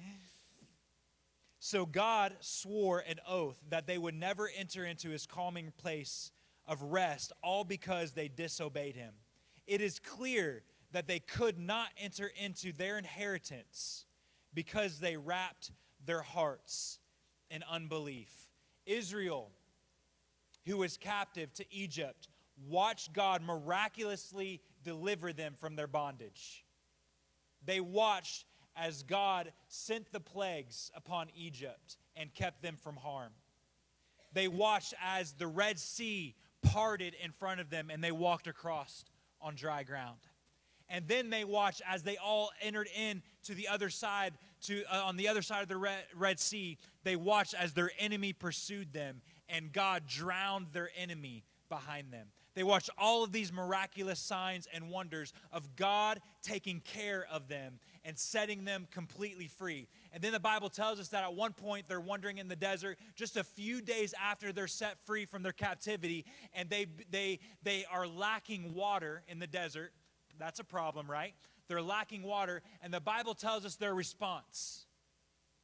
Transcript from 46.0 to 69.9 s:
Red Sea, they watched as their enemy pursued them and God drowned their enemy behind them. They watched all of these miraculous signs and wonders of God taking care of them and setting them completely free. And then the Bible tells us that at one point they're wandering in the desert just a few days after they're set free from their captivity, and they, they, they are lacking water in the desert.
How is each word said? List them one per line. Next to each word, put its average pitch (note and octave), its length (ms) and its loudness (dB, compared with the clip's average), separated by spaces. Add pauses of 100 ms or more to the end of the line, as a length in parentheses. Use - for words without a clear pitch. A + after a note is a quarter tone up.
Red F3+ 260 4
Sea, F#3 380 0 (260)
they F#3 120 4
watched G3 400 6
as F3 180 2
their F3 240 4
enemy G3+ 360 2
pursued F3+ 600 -4
them C3+ 280 -4 (260)
and D#3+ 240 -2
God F#3+ 340 4
drowned F#3 680 0
their F3 240 -2
enemy D3 460 -6 (260)
behind C#3+ 420 -6
them. A2 160 -10 (280)
They F#3 80 2
watched F#3+ 340 8
all A3+ 260 8
of G3 100 0
these G#3 180 2
miraculous F#3+ 680 0
signs F#3 540 -2
and E3 160 -8
wonders D#3+ 440 -6 (180)
of C#3+ 240 -6
God G#3 460 4 (200)
taking F#3+ 380 -4
care G3+ 520 -4
of C#3+ 180 -4
them C3+ 300 -6 (260)
and D#3+ 120 -8
setting G#3 460 0
them G3 280 -2
completely F3+ 560 -6
free. D3+ 400 -6 (260)
And E3+ 100 -8
then A3 80 2
the G#3+ 80 2
Bible G#3 300 4
tells G#3+ 300 0
us E3+ 100 -8
that G3 140 2
at F3 100 -2
one G#3+ 180 2
point G3+ 380 -4
they're F3+ 100 -2
wandering G3 380 -4
in F#3+ 100 -6
the F#3 80 -4
desert F#3+ 420 0 (180)
just G#3+ 200 -4
a G3 80 2
few A3+ 380 -4
days G#3+ 400 0
after G3+ 320 0
they're F#3+ 140 -2
set G#3 380 -2
free G#3+ 200 0
from F#3+ 180 -8
their F#3 80 0
captivity, F3+ 720 0 (280)
and F3+ 160 -4
they, G3+ 180 2 (240)
they, F#3+ 280 0 (240)
they G3 280 2
are F3+ 160 0
lacking F#3+ 640 -2
water F3 540 0
in E3+ 120 -8
the F3 80 -6
desert. D#3+ 440 -4 (480)